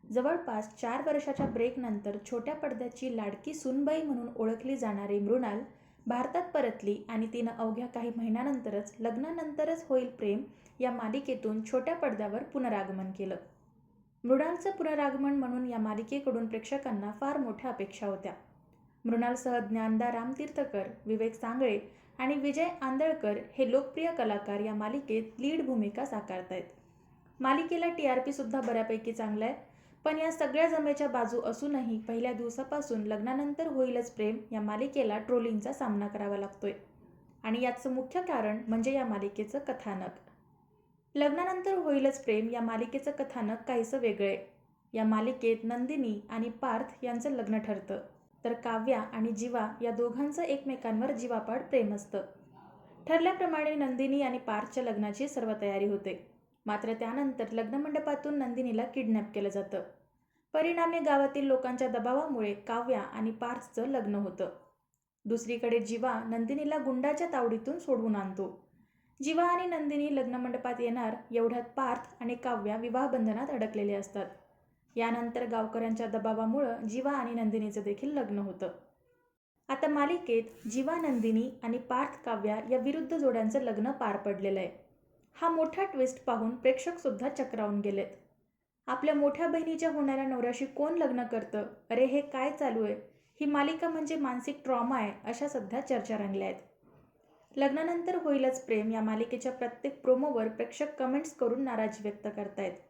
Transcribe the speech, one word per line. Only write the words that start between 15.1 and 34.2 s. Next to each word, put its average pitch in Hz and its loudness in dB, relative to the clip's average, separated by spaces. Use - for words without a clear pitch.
म्हणून 254 0
या 240 -2
मालिकेकडून 226 0
प्रेक्षकांना 220 -4
फार 285 0
मोठ्या 240 -2
अपेक्षा 196 -6
होत्या. 190 -4
मृणालसह 240 2
ज्ञानदा 220 2
रामतीर्थकर, 254 -2
विवेक 220 0
सांगळे 233 2
आणि 269 2
विजय 285 2
आंदळकर 269 2
हे 247 4
लोकप्रिय 294 2
कलाकार 208 0
या 214 -2
मालिकेत 220 -2
लीड 294 0
भूमिका 220 0
साकारतायत. 185 -6
मालिकेला 330 2
टीआरपी 269 2
सुद्धा 262 -2
बऱ्यापैकी 226 0
चांगला 214 -2
आहे, 277 -2
पण 311 2
या 320 0
सगळ्या 311 2
जमेच्या 294 2
बाजू 233 0
असूनही 233 -2
पहिल्या 226 -2
दिवसापासून 240 -4
लग्नानंतर 269 -2
होईलच 254 0
प्रेम 214 0